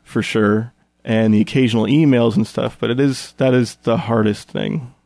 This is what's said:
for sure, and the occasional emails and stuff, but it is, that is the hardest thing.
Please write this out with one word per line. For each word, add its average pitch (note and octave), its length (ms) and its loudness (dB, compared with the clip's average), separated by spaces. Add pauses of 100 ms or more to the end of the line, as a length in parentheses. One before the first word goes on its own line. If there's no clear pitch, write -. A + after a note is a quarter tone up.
for - 200 -4
sure, A2 520 -2 (280)
and A2+ 300 0
the G#2+ 80 4
occasional A#2 460 0
emails B2 500 2
and A2 100 0
stuff, A2+ 320 -8
but A#2 120 -2
it B2+ 100 -2
is, C#3 380 -2
that C3 160 2
is B2 280 0
the A#2 140 0
hardest A2 540 -2
thing. G#2 440 -6 (120)